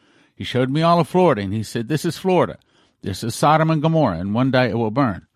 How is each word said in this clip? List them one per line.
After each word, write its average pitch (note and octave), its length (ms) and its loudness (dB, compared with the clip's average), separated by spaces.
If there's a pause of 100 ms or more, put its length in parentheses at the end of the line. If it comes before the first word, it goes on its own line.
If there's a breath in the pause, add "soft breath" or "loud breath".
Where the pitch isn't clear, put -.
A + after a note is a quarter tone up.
(360 soft breath)
He - 80 -12
showed C3 260 -2
me D3+ 120 0
all E3+ 180 4
of - 80 0
Florida, E3 340 2
and G2 100 -6
he A2 120 -4
said, A#2 240 -6
"This D3+ 160 -2
is E3 140 -4
Florida. D#3 400 0 (440 soft breath)
This G2 220 -8
is A#2 100 -6
Sodom D#3+ 360 2
and D#3 120 0
Gomorrah. D3 380 0
In G2 120 -4
one B2 200 0
day B2+ 180 2
it A2 80 -2
will A2 140 -2
burn." B2+ 440 -2